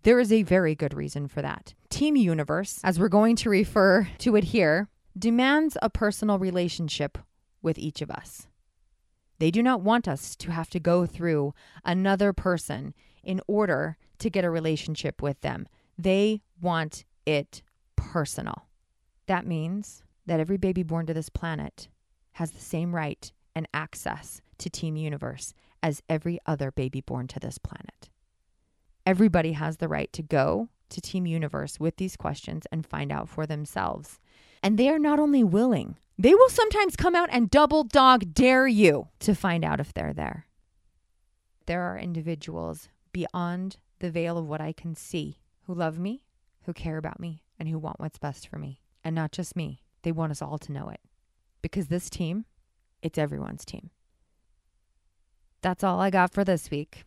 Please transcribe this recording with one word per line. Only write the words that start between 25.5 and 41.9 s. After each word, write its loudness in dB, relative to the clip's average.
as -2
every -2
other -4
baby -6
born -8
to -12
this -10
planet. -16
Everybody 4
has -6
the -4
right -4
to -10
go 0
to -12
Team -6
Universe -6
with -2
these -6
questions -8
and -6
find -8
out -6
for -8
themselves. -8
And 2
they 4
are 2
not 4
only 4
willing, 2
they 8
will 10
sometimes 2
come 2
out 2
and 2
double 6
dog 6
dare 6
you 6
to 2
find 0
out -2
if -8
they're -6
there. -8
There -2
are -6